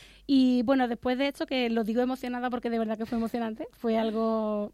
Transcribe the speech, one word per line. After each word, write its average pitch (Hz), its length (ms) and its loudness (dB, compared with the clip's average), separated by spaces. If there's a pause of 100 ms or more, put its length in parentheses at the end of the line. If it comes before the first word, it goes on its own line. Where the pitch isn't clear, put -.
(280)
Y, 254 360 6
bueno, 262 260 4
después 247 280 -2
de 277 120 0
esto, 294 160 -4
que 254 240 -2
lo 226 140 0
digo 220 180 0
emocionada 247 480 -4
porque 240 200 -4
de 233 80 -2
verdad 220 200 -2
que 220 80 -6
fue 233 120 -4
emocionante, 226 540 -4
fue 226 260 -2
algo, 220 760 -2